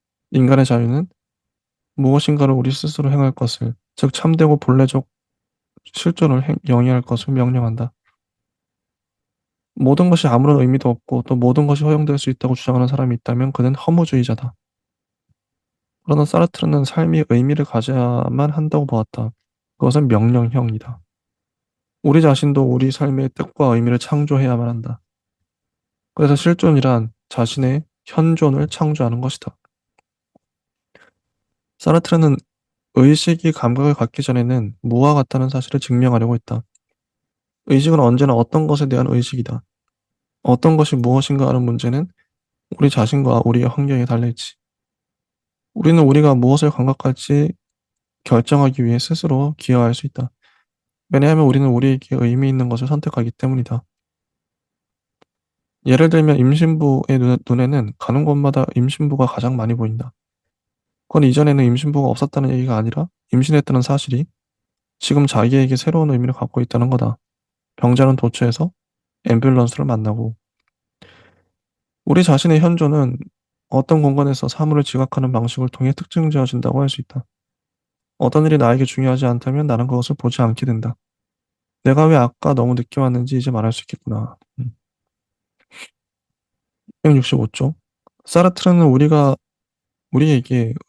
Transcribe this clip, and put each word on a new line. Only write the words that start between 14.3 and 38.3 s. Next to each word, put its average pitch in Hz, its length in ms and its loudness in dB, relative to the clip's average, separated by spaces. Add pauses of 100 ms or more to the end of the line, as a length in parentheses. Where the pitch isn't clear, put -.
그러나 147 200 2
사르트르는 165 600 -2
삶이 160 440 -2
의미를 135 360 0
가져야만 123 880 -2
한다고 151 340 -2
보았다. 117 460 -4 (460)
그것은 135 300 0
명령형이다. 117 920 0 (1040)
우리 147 180 4
자신도 143 420 2
우리 127 280 0
삶의 135 440 -4
뜻과 127 400 0
의미를 120 240 0
창조해야만 131 680 -2
한다. 120 340 -10 (1120)
그래서 143 200 2
실존이란 135 760 0 (180)
자신의 131 540 -4 (220)
현존을 156 640 0
창조하는 131 540 -4
것이다. - 360 -10 (2250)
사르트르는 160 580 2 (580)
의식이 156 560 4
감각을 139 420 0
갖기 120 280 -4
전에는 123 600 -2
무와 123 340 2
같다는 131 340 -2
사실을 131 300 -6
증명하려고 120 560 0
했다. 117 280 -8 (1000)
의식은 151 340 2
언제나 127 340 2